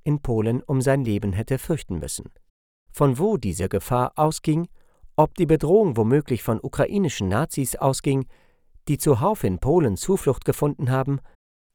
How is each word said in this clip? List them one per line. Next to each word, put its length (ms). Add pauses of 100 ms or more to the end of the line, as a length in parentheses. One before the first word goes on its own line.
in 180
Polen 400
um 180
sein 240
Leben 280
hätte 260
fürchten 400
müssen. 320 (640)
Von 260
wo 180
diese 320
Gefahr 460
ausging, 540 (480)
ob 180
die 100
Bedrohung 520
womöglich 480
von 180
ukrainischen 640
Nazis 480
ausging, 520 (600)
die 100
zuhauf 460
in 160
Polen 380
Zuflucht 480
gefunden 480
haben, 260 (560)